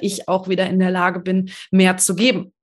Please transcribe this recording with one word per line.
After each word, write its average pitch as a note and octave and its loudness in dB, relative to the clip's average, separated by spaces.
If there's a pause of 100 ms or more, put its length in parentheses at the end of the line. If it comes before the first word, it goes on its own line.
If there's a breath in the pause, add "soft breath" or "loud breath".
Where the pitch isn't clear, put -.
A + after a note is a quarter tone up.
ich G3 -6
auch F#3 -2
wieder F#3 -2
in F#3 0
der F#3 2
Lage F3+ -2
bin, F#3 -2 (220 loud breath)
mehr F#3 4
zu F#3+ -2
geben. G#3 0